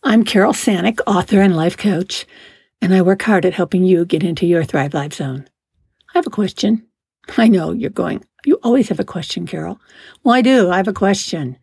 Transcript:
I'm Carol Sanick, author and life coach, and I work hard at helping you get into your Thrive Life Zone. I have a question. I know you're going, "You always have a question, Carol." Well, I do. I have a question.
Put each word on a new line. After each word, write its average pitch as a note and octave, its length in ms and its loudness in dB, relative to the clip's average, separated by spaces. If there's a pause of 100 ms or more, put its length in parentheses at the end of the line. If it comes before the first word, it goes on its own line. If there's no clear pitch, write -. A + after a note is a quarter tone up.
I'm A3+ 200 4
Carol G#3 280 2
Sanick, G#3 560 -2
author G3 320 2
and F#3+ 160 4
life E3 200 -2
coach, F#3+ 480 -4 (560)
and F#3 140 2
I F#3+ 80 4
work G3 200 2
hard F#3+ 220 0
at F3+ 80 2
helping F3+ 300 0
you F3+ 220 4
get D#3+ 180 -4
into E3+ 240 -2
your E3+ 160 2
Thrive C#3+ 320 -4
Life D3+ 200 -6
Zone. C3+ 340 -10 (680)
I F4 40 2
have E4+ 100 -4
a - 20 -8
question. G#3 560 -2 (500)
I A3+ 120 4
know E3+ 240 2
you're - 180 -6
going, - 320 -6 (240)
"You D4 160 2
always A#3+ 280 2
have F#3 100 -4
a G3 40 -2
question, E3+ 400 -8
Carol." E3+ 360 -10 (420)
Well, B3 140 4
I B3+ 40 4
do. A#3 300 4
I F3+ 60 0
have F#3+ 100 0
a G#3 60 -4
question. F3 720 -4